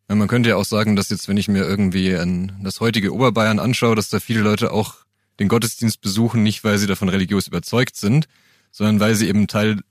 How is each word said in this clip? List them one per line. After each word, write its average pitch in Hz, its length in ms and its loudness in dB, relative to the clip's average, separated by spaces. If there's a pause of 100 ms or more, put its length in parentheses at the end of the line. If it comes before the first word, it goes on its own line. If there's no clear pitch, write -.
Weil 104 100 0
man 104 100 2
könnte 117 220 2
ja 101 60 4
auch 98 100 0
sagen, 107 300 0
dass 98 140 -2
jetzt, 98 180 -6
wenn 98 100 0
ich 98 100 -2
mir 98 160 0
irgendwie 92 520 0
ein, 90 480 -4
das 95 160 -8
heutige 113 340 0
Oberbayern 110 460 2
anschaue, 113 360 2
dass 104 140 -2
da 104 100 -2
viele 113 220 -2
Leute 104 300 0
auch 104 240 -4 (440)
den 101 80 0
Gottesdienst 110 540 0
besuchen, 110 420 0
nicht 107 200 -2
weil 104 160 2
sie 101 80 0
davon 95 220 0
religiös 95 380 -2
überzeugt 107 480 -2
sind, 127 320 0 (440)
sondern 107 280 0
weil 107 160 4
sie 104 120 0
eben 101 200 2
Teil 104 440 0